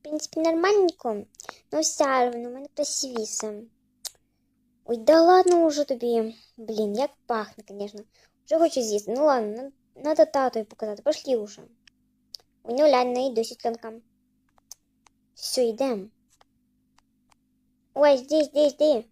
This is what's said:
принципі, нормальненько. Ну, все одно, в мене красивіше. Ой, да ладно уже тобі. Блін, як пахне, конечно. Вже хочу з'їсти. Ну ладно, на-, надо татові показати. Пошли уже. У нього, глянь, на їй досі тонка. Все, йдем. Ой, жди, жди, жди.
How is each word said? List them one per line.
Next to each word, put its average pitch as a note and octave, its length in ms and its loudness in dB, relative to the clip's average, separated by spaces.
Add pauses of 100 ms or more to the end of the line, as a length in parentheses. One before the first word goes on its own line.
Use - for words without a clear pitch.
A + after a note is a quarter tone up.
принципі, D4+ 380 -8
нормальненько. E4 880 0 (460)
Ну, D4 80 -2
все C4+ 480 0
одно, A#3+ 220 -8
в A#3+ 40 -14
мене C#4 220 -16
красивіше. A3+ 880 -8 (1200)
Ой, A#3 120 -4
да D4 240 6
ладно F4 440 6
уже D4 180 0
тобі. A#3 520 -2 (220)
Блін, G#3+ 380 -4
як C#4 140 -2 (160)
пахне, G#3+ 420 -8
конечно. G3+ 320 -12 (460)
Вже D#4+ 140 0
хочу D#4 220 2
з'їсти. G#3+ 360 -4
Ну D4 80 0
ладно, B3 220 2
на-, B3 240 -12 (240)
надо D4+ 300 2
татові C4 380 -2
показати. G#3 380 -10
Пошли C#4 340 -2
уже. G#3 260 -8 (1000)
У A#3 120 -6
нього, D4 140 6
глянь, B3 240 2
на B3 60 -4
їй C4 140 -4
досі A3+ 220 -4
тонка. A3+ 380 -8 (1400)
Все, - 300 -4
йдем. A3+ 480 -4 (1800)
Ой, C#4+ 240 4
жди, C#4 260 0
жди, C#4+ 260 2
жди. C#4 420 0